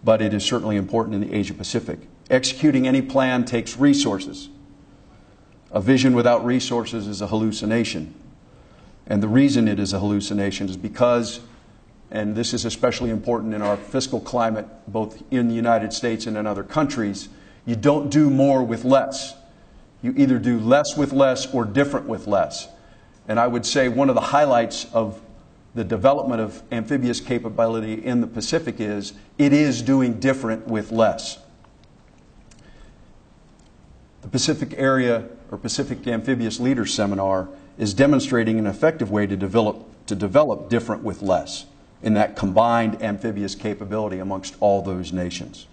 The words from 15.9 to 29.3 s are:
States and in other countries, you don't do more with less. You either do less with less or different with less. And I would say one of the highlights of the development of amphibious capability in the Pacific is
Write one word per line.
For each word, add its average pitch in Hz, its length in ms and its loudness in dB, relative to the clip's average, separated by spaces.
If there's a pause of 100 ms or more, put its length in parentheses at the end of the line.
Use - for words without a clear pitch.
States 113 360 -4
and 107 80 -4
in 107 100 -4
other 101 160 -4
countries, 110 680 -2 (380)
you 117 80 -2
don't 143 340 2
do 147 220 6
more 135 320 4
with 113 220 -4
less. - 500 2 (680)
You 123 160 -2
either 127 220 6
do 117 220 0
less 139 360 4
with 143 160 0
less 131 400 2
or 120 120 0
different 131 420 0
with 110 220 -8
less. 95 400 -2 (580)
And 110 140 0
I 123 80 4
would 120 180 -2
say 131 220 2
one 131 200 2
of 127 60 4
the 135 60 2
highlights 135 760 2
of 107 260 -2 (540)
the 113 100 -4
development 120 560 0
of 107 220 -8 (100)
amphibious 120 480 -2
capability 113 760 -2
in 120 260 -2
the 113 60 0
Pacific 120 540 -4
is 104 320 -6 (240)